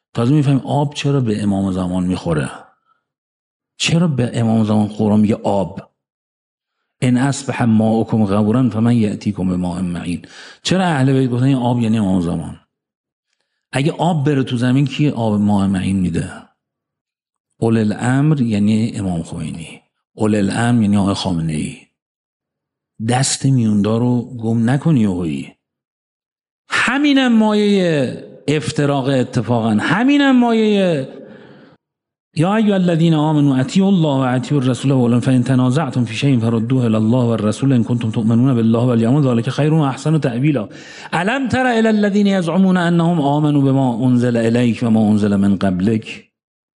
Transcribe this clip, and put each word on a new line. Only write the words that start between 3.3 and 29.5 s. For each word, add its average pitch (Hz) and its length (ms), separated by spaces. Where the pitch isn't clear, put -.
چرا 170 300
به 123 260
امام 113 300
زمان 107 240
قرآن 107 320
میگه 107 160
آب. 98 560
"ان 123 160
اصبح 127 460
ماؤکم 110 600
غورا 107 440
فمن 113 260
یأتیکم 101 540
بماء 90 320
معین." 87 400
چرا 185 200
اهل 135 360
بیت 131 120
گفتن 123 140
این 139 100
آب 123 240
یعنی 113 180
امام 95 240
زمان؟ 85 360
اگه 139 180
آب 156 340
بره 139 180
تو 127 140
زمین، 127 280
کی 147 240
آب 113 240
ماء 104 340
معین 95 320
می‌ده؟ 85 320
اولي 113 200
الامر 127 640
یعنی 110 540
امام 90 280
خمینی، 80 580
اولي 107 240
الامر 113 440
یعنی 101 160
آقای 98 160
خامنه 82 400
ای. - 240
دست 127 360
میوندار 110 540
رو 123 380
گم 113 320
نکنی 143 300
یهویی. 87 480
همینم 269 640
مایه 202 920
افتراق 143 600
اتفاقاً، 120 600